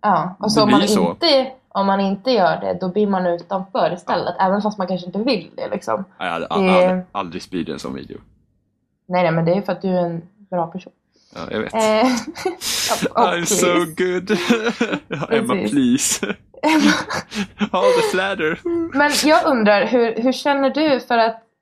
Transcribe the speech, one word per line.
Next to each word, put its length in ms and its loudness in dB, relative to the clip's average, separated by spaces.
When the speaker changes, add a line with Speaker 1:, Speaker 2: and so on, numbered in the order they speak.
Speaker 1:
Ja, 380 0
och 140 -4
så 80 4
Speaker 2:
Det 40 6
Speaker 1:
om 60 4
man 100 6
Speaker 2:
blir 80 0
så. 220 2
Speaker 1:
inte, 420 0
om 180 -2
man 140 2
inte 300 -2
gör 300 2
det, 200 -4
då 80 -4
blir 180 0
man 200 0
utanför 680 -2
istället, 440 -4
Speaker 2:
Ja. 80 2
Speaker 1:
även 160 2
fast 160 -4
man 80 -4
kanske 200 -6
inte 120 -8
vill 380 -2
det, 120 -8
liksom. 360 -4
Speaker 2:
Ja, 60 -8
jag 80 -2
hade 140 -4
aldrig, 260 2
Speaker 1:
Det 160 6
Speaker 2:
aldrig, 240 -2
aldrig 300 -8
spridit 300 -6
en 60 -8
sån 160 -8
video. 240 -14
Speaker 1:
Nej, 140 2
nej, 100 2
men 120 0
det 100 2
är 80 -2
för 100 -4
att 100 -6
du 60 -2
är 160 0
en 180 -6
bra 160 -2
person. 260 -14
Speaker 2:
Ja, 60 -12
jag 100 -4
vet. 140 -6
Speaker 1:
Eh, 60 0
<laughs> 260 4
och, 100 2
och 100 4
Speaker 2:
I'm 120 -2
so 220 2
Speaker 1:
please. 380 0
Speaker 2:
good. 340 -2
<laughs> 0 -
Ja, 180 -6
Emma, 180 0
Speaker 1:
Precis. 160 -2
Speaker 2:
please. 60 -4
<laughs> 100 -6
Speaker 1:
Emma. 300 4
Speaker 2:
<laughs> 140 -2
Ja, 100 0
the 60 2
flatter. 440 -2
Speaker 1:
Men 120 4
jag 220 6
undrar, 400 4
hur, 360 0
hur 100 2
känner 380 0
du 300 2
för 180 0
att, 240 0